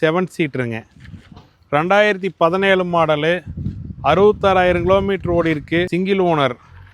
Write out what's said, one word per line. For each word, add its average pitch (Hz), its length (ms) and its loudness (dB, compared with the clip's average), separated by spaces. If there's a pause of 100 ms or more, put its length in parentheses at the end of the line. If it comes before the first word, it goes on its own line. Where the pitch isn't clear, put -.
செவன் 170 260 0 (100)
சீட்டருங்க. 123 460 -4 (880)
ரெண்டாயிரத்தி 190 680 2
பதினேழு 185 460 2
மாடலு, 165 600 0 (600)
அறுபத்தாறாயிரம் 185 800 2
கிலோமீட்டர் 190 500 0
ஓடி 170 180 0
இருக்கு. 160 380 -2
சிங்கிள் 190 300 -2
ஓனர். 151 380 0 (380)